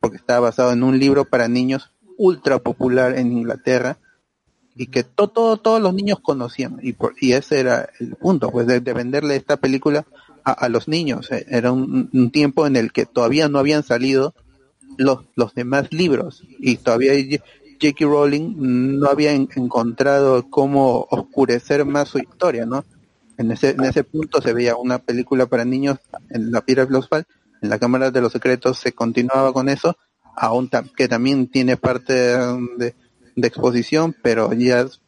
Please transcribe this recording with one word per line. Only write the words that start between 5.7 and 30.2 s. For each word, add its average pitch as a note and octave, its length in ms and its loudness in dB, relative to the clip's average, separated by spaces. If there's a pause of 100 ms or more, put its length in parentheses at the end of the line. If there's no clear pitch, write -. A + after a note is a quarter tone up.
los F#3 120 2
niños G3+ 260 -2
conocían, B2+ 640 -4
y B2 100 -4
por, - 280 -4
y B2+ 120 2
ese C#3+ 280 0
era B2 280 0 (100)
el - 180 -10
punto, E3+ 340 0
pues, B2 160 0
de, B2 140 2
de B2 120 -6
venderle C3+ 440 -4
esta C#3+ 200 -2
película D3 480 -2 (400)
a, C3+ 80 0
a - 160 -2
los A#2 200 -2
niños. D#3 440 -4
Eh, G#2+ 160 -6
era B2 240 0
un, C3 400 -2
un B2 180 4
tiempo D3 360 2
en C3+ 100 2
el A2+ 160 0
que A2+ 140 0
todavía C#3 420 0
no C#3+ 100 0
habían D3 240 2
salido C3+ 520 0 (600)
los, C3 280 0 (100)
los A#2 200 -2
demás C3 380 -4
libros, D#3+ 520 -2 (160)
y B2 160 0
todavía B2+ 380 2
J-, C#3 300 -2 (360)
J D3 180 2
K D#3+ 60 0
Rowling D3 500 2 (460)
no C#3+ 80 2
había D3 240 2
en-, C3+ 240 0
encontrado B2+ 920 2
cómo C#3 640 2
oscurecer C3+ 720 0
más C#3+ 240 -2
su C#3 120 -4
historia, B2 460 -4
¿no? C3 180 -6 (520)
En A2+ 140 -2
ese, B2+ 200 0
en C3+ 140 -2
ese C3+ 200 0
punto D3+ 360 -4
se A#2+ 120 -2
veía A#2+ 240 0
una B2 240 -4
película B2+ 460 -2
para A#2+ 180 -2
niños C3+ 340 -2 (320)
en A#2 220 -4
La A2+ 80 0
Piedra C3 260 2
Filosofal, C3+ 400 -2 (340)
en G#2+ 100 -4
La G#2+ 100 0
Cámara B2+ 320 0
de B2+ 80 2
los A#2 120 0
Secretos B2 460 0
se B2 140 -4
continuaba B2+ 600 0
con C3 160 0
eso, D3+ 280 -2 (400)